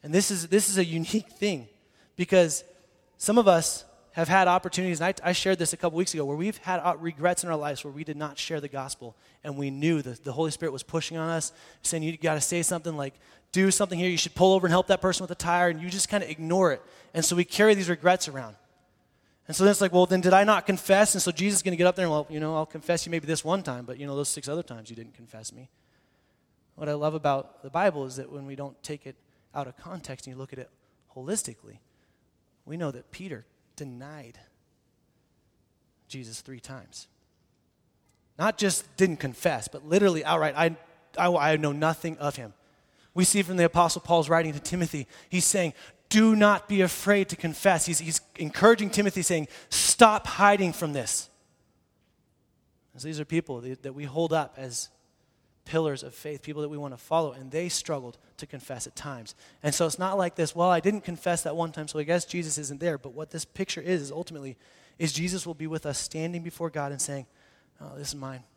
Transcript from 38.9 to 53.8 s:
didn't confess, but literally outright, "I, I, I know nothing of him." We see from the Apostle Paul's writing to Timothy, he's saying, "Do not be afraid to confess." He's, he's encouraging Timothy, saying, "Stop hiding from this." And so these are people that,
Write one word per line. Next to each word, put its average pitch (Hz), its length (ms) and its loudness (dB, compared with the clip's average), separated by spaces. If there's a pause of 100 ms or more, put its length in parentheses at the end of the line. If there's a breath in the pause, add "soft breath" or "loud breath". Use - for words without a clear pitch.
didn't 185 200 2
confess, 131 500 -4
but 143 180 -14
literally 170 400 4
outright, 156 320 2
"I, 165 200 2 (420)
I, 170 360 4
I - 20 2
know 151 160 0
nothing 156 460 -2
of 143 180 -4
him." 113 180 -14 (580 soft breath)
We 180 120 2
see 202 180 2
from 180 140 -2
the 175 80 4
Apostle 170 380 2
Paul's 170 260 2
writing 165 240 2
to 147 80 -8
Timothy, 165 480 -4 (200 loud breath)
he's 180 180 0
saying, 175 280 0 (360 loud breath)
"Do 220 260 6
not 208 320 6
be 196 120 2
afraid 190 500 2
to - 60 -8
confess." 165 500 2
He's, 165 120 -2
he's 160 220 -4 (160)
encouraging 208 540 4
Timothy, 196 320 0
saying, 160 260 0 (200 loud breath)
"Stop - 600 6
hiding 196 440 4
from 151 200 -6
this." - 360 -4 (1600)
And 131 100 -20
so 147 60 -10
these 156 100 -8
are 151 60 -6
people 143 380 -4
that, 127 200 -12